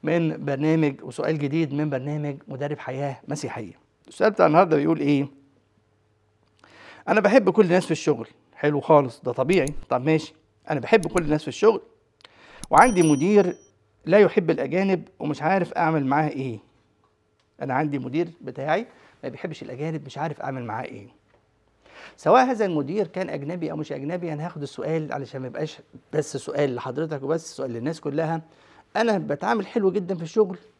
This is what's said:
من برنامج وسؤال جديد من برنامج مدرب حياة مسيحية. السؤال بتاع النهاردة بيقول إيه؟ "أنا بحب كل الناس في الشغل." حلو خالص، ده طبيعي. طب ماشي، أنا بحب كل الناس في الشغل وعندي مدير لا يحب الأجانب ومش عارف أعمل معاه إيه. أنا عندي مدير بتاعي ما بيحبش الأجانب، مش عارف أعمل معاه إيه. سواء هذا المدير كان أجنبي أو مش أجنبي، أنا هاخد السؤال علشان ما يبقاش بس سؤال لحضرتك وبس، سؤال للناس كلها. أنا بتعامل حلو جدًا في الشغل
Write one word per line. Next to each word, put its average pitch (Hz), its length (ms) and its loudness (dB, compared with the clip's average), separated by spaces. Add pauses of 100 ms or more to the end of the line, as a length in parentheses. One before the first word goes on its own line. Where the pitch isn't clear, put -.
من 160 420 0
برنامج 147 580 0
وسؤال 151 360 -4
جديد 143 340 -2
من 151 160 -2
برنامج 143 460 -6 (120)
مدرب 143 320 -8
حياة 135 380 -8 (100)
مسيحية. 107 460 -8 (340)
السؤال - 240 2
بتاع 185 160 4
النهاردة 160 300 6
بيقول 156 220 2
إيه؟ 143 280 2 (1800)
"أنا 196 120 4
بحب 202 300 6
كل 196 160 6
الناس 175 200 4
في - 60 -2
الشغل." 143 360 -2 (280)
حلو 147 240 0
خالص، 139 440 4
ده 123 80 -4
طبيعي. 143 420 0 (160)
طب 127 160 0
ماشي، 156 280 0 (360)
أنا 151 100 -2
بحب 165 280 2
كل 175 160 0
الناس 151 180 0
في - 60 -10
الشغل 202 340 2 (880)
وعندي 170 340 6
مدير 175 520 4 (500)
لا 180 140 6
يحب 180 300 4
الأجانب 170 540 0 (160)
ومش 143 220 -4
عارف 170 320 0
أعمل 160 320 0
معاه 147 240 2
إيه. 131 300 -8 (1000)
أنا 135 120 -4
عندي 143 260 0
مدير 139 300 -4 (120)
بتاعي 156 440 -4 (380)
ما 131 60 -6
بيحبش 156 340 -12
الأجانب، 147 420 -8
مش - 120 -14
عارف 151 240 -6
أعمل 135 240 -8
معاه 113 180 -6
إيه. 104 240 -14 (1120)
سواء 233 280 6
هذا 233 200 0
المدير 165 420 -2
كان 190 220 -8
أجنبي 160 420 -6
أو 156 60 -8
مش 151 140 -8
أجنبي، 156 420 -6
أنا 151 120 -8
هاخد 175 160 -10
السؤال 151 520 -6
علشان 135 280 -10
ما 131 60 -10
يبقاش 151 300 -8 (360)
بس 147 240 -4
سؤال 135 380 -2
لحضرتك 135 480 -6
وبس، 160 320 -4
سؤال 135 180 -8
للناس 131 280 -6
كلها. 160 400 -4 (540)
أنا 214 220 2
بتعامل 185 500 -2
حلو 190 240 2
جدًا 185 240 -4
في 165 80 -8
الشغل 185 340 0 (220)